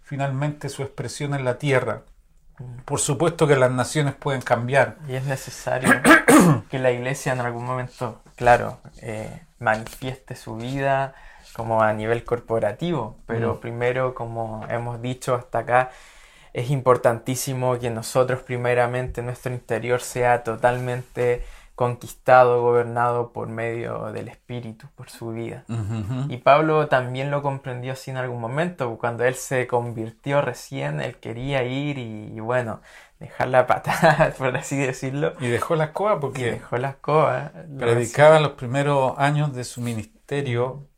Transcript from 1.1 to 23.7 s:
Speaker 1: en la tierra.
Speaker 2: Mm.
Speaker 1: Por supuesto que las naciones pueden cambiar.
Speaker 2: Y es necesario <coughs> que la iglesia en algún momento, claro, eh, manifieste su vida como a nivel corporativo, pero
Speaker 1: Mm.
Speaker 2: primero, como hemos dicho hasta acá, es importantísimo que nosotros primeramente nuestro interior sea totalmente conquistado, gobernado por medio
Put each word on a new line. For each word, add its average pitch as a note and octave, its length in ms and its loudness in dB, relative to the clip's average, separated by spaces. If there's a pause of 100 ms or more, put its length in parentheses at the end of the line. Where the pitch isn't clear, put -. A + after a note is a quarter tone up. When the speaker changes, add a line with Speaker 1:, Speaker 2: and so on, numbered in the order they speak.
Speaker 1:
en C3+ 120 -2
la A#2+ 120 0
tierra. B2 460 0 (560)
Speaker 2:
Mm. B2 260 -14
Speaker 1:
Por C#3+ 140 -2
supuesto E3 480 2
que C#3+ 80 8
las B2+ 160 6
naciones C3+ 440 0
pueden C3 260 -4
cambiar. A#2+ 560 2 (100)
Speaker 2:
Y B2+ 80 -6
es C3 100 -4
necesario - 640 -2
<coughs> A#3+ 800 6
que C3+ 100 -4
la B2+ 120 4
iglesia B2+ 420 -4
en B2+ 80 -4
algún A#2+ 240 -6
momento, B2 560 -6 (140)
claro, A#2+ 440 4 (220)
eh, A2+ 400 -10 (180)
manifieste A#2 760 -4
su A2+ 220 -12
vida C3+ 560 -2 (400)
como A2+ 300 -2
a G#2+ 100 4
nivel A2+ 300 -2
corporativo, A#2 1040 -4
pero A2+ 300 -4
Speaker 1:
Mm. - 40 -14
Speaker 2:
primero, B2 560 -2
como A2+ 540 -8
hemos A#2+ 320 -6
dicho B2+ 340 -4
hasta A#2+ 240 -6
acá, A#2+ 300 2 (640)
es B2 160 -6
importantísimo B2+ 1120 2
que A#2+ 100 -4
nosotros A#2+ 520 0
primeramente B2 800 -2
nuestro B2 320 -8
interior A#2+ 480 -2
sea B2 420 0
totalmente B2 1000 -2 (320)
conquistado, B2 840 4
gobernado A#2+ 720 2
por A2+ 140 -8
medio A2+ 640 -6